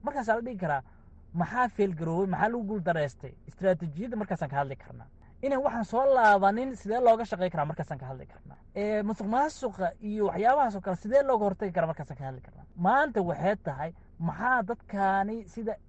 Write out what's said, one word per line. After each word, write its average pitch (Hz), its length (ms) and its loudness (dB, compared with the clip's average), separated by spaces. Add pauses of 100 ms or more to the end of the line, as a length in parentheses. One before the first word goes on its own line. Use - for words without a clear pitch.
markaasaa 233 320 0
la 233 60 -2
dhihi 233 160 -8
karaa 151 240 -2 (520)
maxaa 208 360 0
fail 196 260 0
garoobay, 165 320 -2
maxaa 180 220 2
lagu 240 140 -4
guul 208 180 -4
dareystay, 151 520 -4 (140)
istiraatiijiyadda 185 720 -2
markaasaan 185 340 -4
ka 139 60 -2
hadli 135 180 -2
karnaa. 120 320 -18 (340)
Inaan 269 220 0
waxaan 233 220 0
soo 254 200 2 (100)
laabanin 214 600 6
sidee 214 240 -2
looga 226 260 6
shaqeyn 185 260 -2
karaa 156 140 0
markaasaan 151 340 -6
ka 135 60 -12
hadli 131 200 -12
karnaa. - 320 -20 (180)
Ee, 208 280 -2
musuq 202 240 -4
maasuqa 233 600 -2 (140)
iyo 208 260 -2
waxyaabahaas 220 480 2
oo 190 60 -8
kale 185 160 -2
sidee 254 260 4
looga 233 220 2
hortagi 190 260 -2
karaa 165 160 0
markaasaan 151 300 -8
ka 139 80 -10
hadli 131 160 -10
karnaa. - 240 -20 (100)
Maanta 226 460 2
waxay 175 340 0
tahay 151 360 -8 (280)
maxaa 233 440 0
dadkaani 196 720 -2 (120)
sida 220 260 -6 (160)